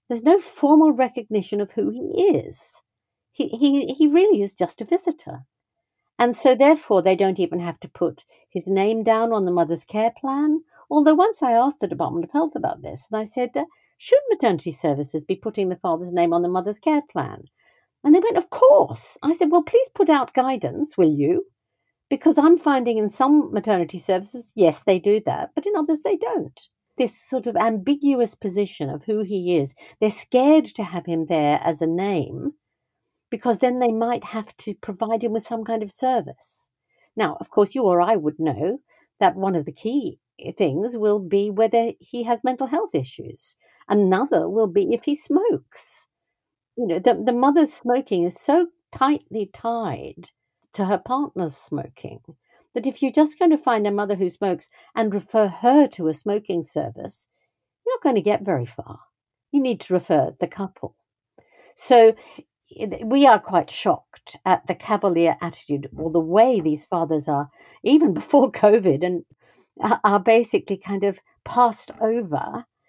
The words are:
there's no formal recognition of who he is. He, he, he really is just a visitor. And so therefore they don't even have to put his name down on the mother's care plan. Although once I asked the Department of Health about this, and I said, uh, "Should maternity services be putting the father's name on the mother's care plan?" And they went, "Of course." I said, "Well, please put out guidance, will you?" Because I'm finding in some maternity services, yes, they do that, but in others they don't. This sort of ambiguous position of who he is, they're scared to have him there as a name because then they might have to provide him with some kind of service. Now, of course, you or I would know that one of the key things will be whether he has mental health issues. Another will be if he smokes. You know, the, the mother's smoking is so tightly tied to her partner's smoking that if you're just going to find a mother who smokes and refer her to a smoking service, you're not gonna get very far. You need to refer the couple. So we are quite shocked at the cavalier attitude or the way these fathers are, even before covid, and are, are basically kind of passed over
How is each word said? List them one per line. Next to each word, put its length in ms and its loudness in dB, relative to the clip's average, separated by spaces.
there's 140 -4
no 180 6
formal 520 4
recognition 680 -4
of 120 -6
who 180 -4
he 480 0
is. 460 -12
He, 160 -4
he, 400 0
he 100 6
really 360 4
is 100 -6
just 260 -6
a 60 -10
visitor. 600 -6
And 160 2
so 180 4
therefore 480 4
they 140 2
don't 240 0
even 180 -2
have 220 -6
to 100 -18
put 360 -6
his 180 -8
name 340 0
down 320 2
on 120 0
the 60 0
mother's 340 -2
care 340 -2
plan. 400 -2
Although 240 6
once 260 2
I 120 2
asked 260 2
the 80 -2
Department 380 -4
of 60 -14
Health 240 -2
about 280 -6
this, 260 -14
and 100 -4
I 40 -6
said, 340 -6
uh, 80 -4
"Should 220 4
maternity 440 0
services 500 -4
be 120 -4
putting 340 -4
the 80 -6
father's 340 -4
name 200 0
on 120 2
the 60 -2
mother's 300 -4
care 220 0
plan?" 340 -8
And 100 6
they 60 8
went, 180 0
"Of 140 -4
course." 720 4
I 80 0
said, 200 0
"Well, 120 2
please 320 0
put 140 2
out 260 0
guidance, 600 -2
will 160 4
you?" 360 0
Because 300 2
I'm 220 6
finding 400 0
in 100 -2
some 420 2
maternity 460 -2
services, 580 -6
yes, 280 2
they 160 2
do 260 2
that, 300 -4
but 100 -6
in 100 -2
others 280 -2
they 120 0
don't. 540 -8
This 220 -4
sort 280 -6
of 100 -4
ambiguous 800 0
position 560 -4
of 120 -12
who 200 -4
he 340 -2
is, 160 -2
they're 120 0
scared 540 4
to 180 -10
have 240 -8
him 180 -2
there 380 0
as 180 -4
a 60 0
name 640 -4
because 260 -2
then 220 0
they 120 2
might 320 -2
have 340 -12
to 180 -12
provide 480 -6
him 80 -2
with 160 -6
some 160 -8
kind 180 -6
of 100 -10
service. 800 -6
Now, 220 -2
of 100 -16
course, 240 2
you 80 -4
or 180 2
I 160 2
would 240 -4
know 420 -4
that 160 2
one 200 -2
of 100 -4
the 80 -12
key 460 -6
things 360 -2
will 240 0
be 300 -2
whether 500 0
he 220 -10
has 220 -4
mental 240 -4
health 260 -4
issues. 640 -10
Another 580 2
will 200 0
be 260 -4
if 120 -6
he 100 -2
smokes. 920 -6
You 80 -4
know, 140 -2
the, 160 2
the 180 -2
mother's 400 2
smoking 520 -2
is 140 -6
so 280 2
tightly 560 -2
tied 800 -8
to 100 -4
her 140 0
partner's 580 -6
smoking 640 -12
that 120 -6
if 160 -6
you're 80 0
just 300 2
going 100 4
to 80 4
find 300 0
a 40 0
mother 220 -4
who 140 -2
smokes 420 -6
and 200 -2
refer 340 0
her 400 4
to 220 -4
a 40 -2
smoking 520 -4
service, 640 -10
you're 100 -2
not 80 -8
gonna 160 2
get 240 -2
very 220 -4
far. 340 -16
You 80 2
need 180 -2
to 140 -6
refer 440 0
the 120 -4
couple. 480 -12
So 380 6
we 200 4
are 140 8
quite 300 -2
shocked 640 -6
at 220 0
the 80 -4
cavalier 640 0
attitude 540 -8
or 160 -8
the 80 2
way 400 2
these 240 -2
fathers 460 -4
are, 200 -2
even 280 4
before 360 2
covid, 560 2
and 180 -4
are, 240 0
are 160 2
basically 580 2
kind 280 -6
of 160 -4
passed 460 0
over 640 -4